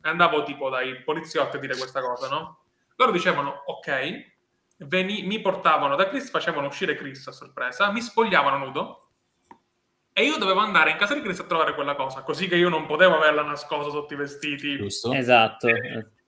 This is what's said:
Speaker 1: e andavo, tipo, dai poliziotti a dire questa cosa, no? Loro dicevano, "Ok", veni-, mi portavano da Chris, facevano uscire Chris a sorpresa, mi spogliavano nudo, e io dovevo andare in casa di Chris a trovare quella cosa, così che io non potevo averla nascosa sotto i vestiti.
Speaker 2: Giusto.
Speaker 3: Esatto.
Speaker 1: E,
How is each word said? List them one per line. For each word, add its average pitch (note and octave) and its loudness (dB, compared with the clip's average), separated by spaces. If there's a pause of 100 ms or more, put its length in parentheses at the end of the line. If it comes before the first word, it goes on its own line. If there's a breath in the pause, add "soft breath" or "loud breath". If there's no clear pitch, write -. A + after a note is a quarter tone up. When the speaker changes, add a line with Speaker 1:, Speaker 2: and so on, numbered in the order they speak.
Speaker 1:
e D#3 -2
andavo, D#3+ 4
tipo, C#3 -6
dai B2+ -4
poliziotti D3+ -2
a C#3+ -6
dire C3 -6
questa C3 -6
cosa, B2 -4
no? D#3 -8 (340)
Loro B3 4
dicevano, D#3+ 0
"Ok", D3 -6 (540)
veni-, F#3 -4
mi G#3 -4
portavano D3 2
da F#3+ 2
Chris, C4+ -6
facevano D3 -2
uscire D3+ -4
Chris C#3 -12
a - -14
sorpresa, C3 -4
mi A#3 -4
spogliavano E3 2
nudo, C#3 -6 (1120)
e G3+ 2
io D4+ 2
dovevo F#3+ 2
andare F3 4
in E3 -2
casa G3+ 0
di D4 -2
Chris F3+ -4
a F3+ -10
trovare D#3 2
quella C#3+ -2
cosa, C3+ -6
così D#3+ -4
che F3 4
io F3 6
non D#3+ 0
potevo D#3+ 6
averla D3+ 4
nascosa D3 -4
sotto D3 -6
i C#3+ -8
vestiti. C#3+ -6
Speaker 2:
Giusto. A2+ -4
Speaker 3:
Esatto. A#2+ 4
Speaker 1:
E, A2+ -2 (200)